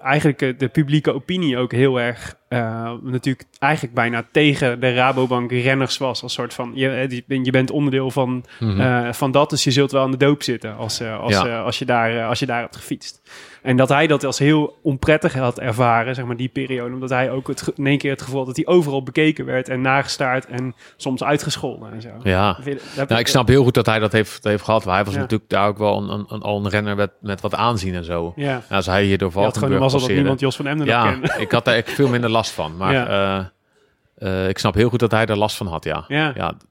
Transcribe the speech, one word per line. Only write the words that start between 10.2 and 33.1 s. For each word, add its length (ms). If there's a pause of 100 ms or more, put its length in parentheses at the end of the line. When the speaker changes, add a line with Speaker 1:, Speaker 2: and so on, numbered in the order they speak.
Speaker 1:
zitten 340
als, 220
eh, 200
als, 140
Speaker 2:
Ja. 140
Speaker 1:
eh, 160
als 160
je 60
daar, 320
eh, 100
als 120
je 60
daar 160
hebt 140
gefietst. 460 (400)
En 160
dat 120
hij 180
dat 160
als 160
heel 440
onprettig 500
had 260
ervaren, 560
zeg 100
maar, 100
die 120
periode. 460
Omdat 160
hij 220
ook 160
het 140
ge-, 140
in 120
één 100
keer 140
het 100
gevoel 160
had 100
dat 80
hij 120
overal 360
bekeken 420
werd 240
en 120
nagestaard 640
en 300 (220)
soms 260
uitgescholden 720
en 80
zo. 80 (140)
Speaker 2:
Ja. 340
Speaker 1:
Heb 80
je, 60
heb 240
Speaker 2:
Nou, 180
Speaker 1:
je 60
Speaker 2:
ik 80
snap 200
heel 160
goed 100
dat 120
hij 140
dat 120
heeft, 320
heeft 200
gehad. 220
Maar 100
hij 80
was 100
Speaker 1:
Ja. 60
Speaker 2:
natuurlijk 300
daar 180
ook 100
wel 260
een, 60
een, 200
een, 120
al 240
een 40
renner 260
met, 240
met 220
wat 140
aanzien 400
en 80
zo. 320
Speaker 1:
Ja. 340
Speaker 2:
En 60
als 100
hij 180
hier 140
door 160
Speaker 1:
Je 60
had 180
gewoon 120
de 100
Speaker 2:
Valkenburg 20
Speaker 1:
mazzel 180
dat 80
Speaker 2:
passeerde. 140
Speaker 1:
niemand 180
Jos 160
van 120
Emden 200
nog 80
Speaker 2:
Ja, 160
Speaker 1:
kende. 320
Speaker 2:
ik 80
had 140
daar 100
echt 160
veel 160
minder 220
last 220
van. 260
Maar, 160
Speaker 1:
Ja. 140
Speaker 2:
eh, 380 (1000)